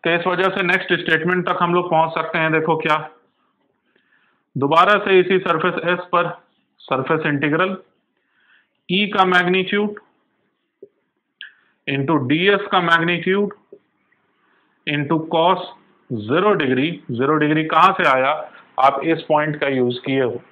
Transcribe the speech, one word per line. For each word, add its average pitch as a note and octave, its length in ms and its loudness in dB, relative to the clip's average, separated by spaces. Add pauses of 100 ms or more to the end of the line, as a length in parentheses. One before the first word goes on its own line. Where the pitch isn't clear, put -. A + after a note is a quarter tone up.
तो E3+ 60 0
इस E3+ 160 -2
वजह F#3 300 0
से G3 60 -4
next F3+ 380 0
statement E3 480 0
तक F3 120 -2
हम F3 140 0
लोग F3 160 -2
पहुंच D#3+ 240 2
सकते E3 240 -4
हैं। D#3+ 140 0
देखो D#3 260 0
क्या, D#3 180 0 (1600)
दोबारा E3 480 4
से F#3+ 160 4
इसी F#3 180 2
surface E3+ 360 -2 (140)
S F3 240 -2
पर F3 160 2 (520)
surface D3+ 460 -2
integral D#3 500 0 (1120)
E F#3 200 0
का G3+ 160 0
magnitude F#3 720 0 (1900)
into C#3 280 -2 (120)
ds F#3+ 440 2
का F#3+ 140 4
magnitude F3 640 0 (1400)
into D3 320 -2 (160)
cos F3 320 2 (440)
zero C3+ 440 0
degree। C#3 360 0 (200)
zero C3+ 280 0
degree D3+ 260 0
कहाँ E3 340 4
से E3 100 2
आया? C3 240 2 (460)
आप C#3 260 2
इस D#3+ 240 0
point D3+ 320 0
का C#3+ 100 -2
यूज़ B2 360 -2
किए C3+ 160 0
हो। A#2+ 180 -4 (120)